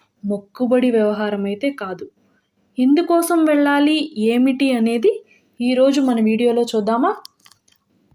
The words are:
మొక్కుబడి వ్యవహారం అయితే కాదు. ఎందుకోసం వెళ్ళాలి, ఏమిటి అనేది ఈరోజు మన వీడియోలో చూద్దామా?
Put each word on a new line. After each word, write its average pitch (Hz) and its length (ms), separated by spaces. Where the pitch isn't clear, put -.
మొక్కుబడి 247 680
వ్యవహారం 208 540
అయితే 202 260
కాదు. 190 340
ఎందుకోసం 339 680
వెళ్ళాలి, 294 520
ఏమిటి 254 500
అనేది 233 400
ఈరోజు 254 420
మన 254 200
వీడియోలో 233 500
చూద్దామా? 226 400